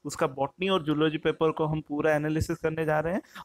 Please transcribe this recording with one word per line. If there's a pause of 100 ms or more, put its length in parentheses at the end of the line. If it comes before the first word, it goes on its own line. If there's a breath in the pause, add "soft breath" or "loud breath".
उसका
Botany
और
Zoology
paper
को
हम
पूरा
analysis
करने
जा
रहे
हैं। (220 loud breath)